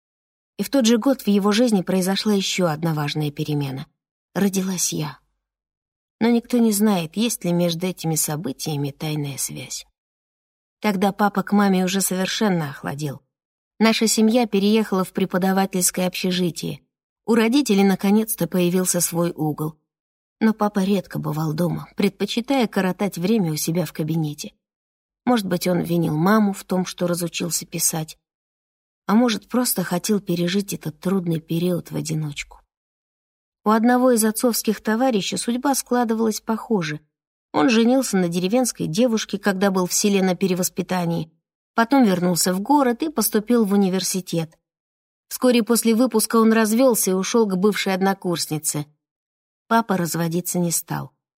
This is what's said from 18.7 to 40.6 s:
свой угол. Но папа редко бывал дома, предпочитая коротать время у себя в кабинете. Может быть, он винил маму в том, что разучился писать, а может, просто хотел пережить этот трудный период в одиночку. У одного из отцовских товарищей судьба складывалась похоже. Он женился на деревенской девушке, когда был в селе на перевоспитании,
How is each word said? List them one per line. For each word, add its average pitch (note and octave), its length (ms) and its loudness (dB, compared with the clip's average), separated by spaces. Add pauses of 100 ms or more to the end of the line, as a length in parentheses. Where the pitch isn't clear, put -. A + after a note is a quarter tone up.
свой E3+ 320 -2
угол. D#3 420 -4 (680)
Но A3 140 2
папа G#3 300 0
редко F#3+ 340 -2
бывал D3+ 340 -4
дома, D#3 440 -4
предпочитая A3+ 720 0
коротать F#3 500 -2
время F#3 340 0
у D3+ 40 -4
себя E3 300 -2
в - 60 -14
кабинете. D#3 600 -4 (720)
Может A#3 220 0
быть, F3+ 200 -2
он F3 140 0
винил E3 360 0
маму G3 360 4
в - 120 -14
том, F#3 220 -2
что - 200 -6
разучился E3+ 600 -6
писать, D#3+ 520 -6 (880)
а F#3+ 80 2
может, A3+ 340 2
просто A#3 360 -2
хотел F#3 360 -2
пережить F3 520 -2
этот - 260 -8
трудный F3 420 -2
период E3+ 500 -2
в D#3 60 -6
одиночку. D3+ 640 -6 (1040)
У G#3+ 60 4
одного B3 420 4
из A3 120 2
отцовских A3 580 -2
товарищей A3 540 0
судьба B3+ 380 -2
складывалась A3+ 680 0
похоже. F3+ 600 -4 (520)
Он D4+ 160 2
женился A#3 480 2
на F3+ 120 2
деревенской F#3 580 -2
девушке, G#3+ 520 0
когда G3 320 0
был F#3 160 -2
в - 60 -8
селе G3 300 2
на F#3 120 2
перевоспитании, F3+ 960 -2 (440)